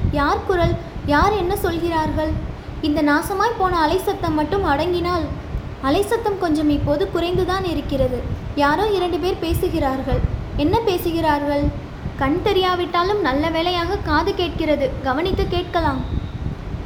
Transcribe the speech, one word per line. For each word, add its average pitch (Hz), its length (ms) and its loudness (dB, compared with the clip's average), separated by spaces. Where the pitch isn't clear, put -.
யார் 302 360 0
குரல்? 339 280 2
யார் 330 280 4
என்ன 381 220 0
சொல்கிறார்கள்? 320 760 0
இந்த 302 200 0
நாசமாய் 359 560 2
போன 359 220 2
அலை 320 180 4
சத்தம் 339 360 0
மட்டும் 311 320 0
அடங்கினால். 339 600 0
அலை 311 220 2
சத்தம் 427 360 0
கொஞ்சம் 302 300 2
இப்போது 294 460 2
குறைந்துதான் 359 480 0
இருக்கிறது. 269 580 -2
யாரோ 294 320 2
இரண்டு 359 300 0
பேர் 359 220 -2
பேசுகிறார்கள். 285 800 0
என்ன 349 220 2
பேசுகிறார்கள்? 320 840 0
கண் 285 300 0
தெரியாவிட்டாலும் 370 760 2
நல்ல 294 280 2
வேளையாக 349 480 0
காது 339 380 0
கேட்கிறது. 302 540 0
கவனித்து 359 440 0
கேட்கலாம். 320 540 0